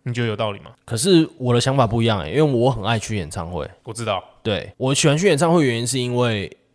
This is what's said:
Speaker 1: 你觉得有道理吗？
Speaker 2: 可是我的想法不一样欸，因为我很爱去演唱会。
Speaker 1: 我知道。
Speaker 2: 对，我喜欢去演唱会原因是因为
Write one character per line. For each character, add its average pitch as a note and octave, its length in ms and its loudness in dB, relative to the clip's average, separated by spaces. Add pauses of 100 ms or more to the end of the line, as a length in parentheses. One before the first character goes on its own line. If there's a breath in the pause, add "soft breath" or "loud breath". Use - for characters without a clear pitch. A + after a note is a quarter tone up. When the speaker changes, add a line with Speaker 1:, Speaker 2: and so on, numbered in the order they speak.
Speaker 1:
你 A#2+ 120 -6
觉 A#2+ 80 -2
得 A#2 60 0
有 G#2 60 -2
道 G#2 180 -2
理 G2+ 80 -12
吗？ - 120 -20 (140)
Speaker 2:
可 A#2 100 -4
是 E3 400 4
我 A#2+ 160 0
的 A#2+ 80 4
想 C3+ 160 0
法 B2+ 100 4
不 A2+ 140 0
一 A#2 60 2
样 G#2+ 140 0
欸， D2+ 100 -6
因 G2+ 60 -4
为 D3+ 60 4
我 C3 280 2
很 A2+ 120 -4
爱 A2 160 -2
去 G#2+ 180 -6
演 E2+ 140 -6
唱 E2+ 200 -8
会。 E2 180 -6 (160)
Speaker 1:
我 A2+ 80 -12
知 A2+ 120 -10
道。 G2 200 -4 (180)
Speaker 2:
对， G2 360 -4
我 C3 160 -2
喜 - 120 2
欢 C#3+ 100 4
去 F3 100 2
演 E3+ 100 4
唱 E3 160 2
会 E3 140 4
原 A#2 120 0
因 A#2+ 80 -4
是 B2+ 120 -2
因 B2 180 -2
为 A2+ 400 -2 (180)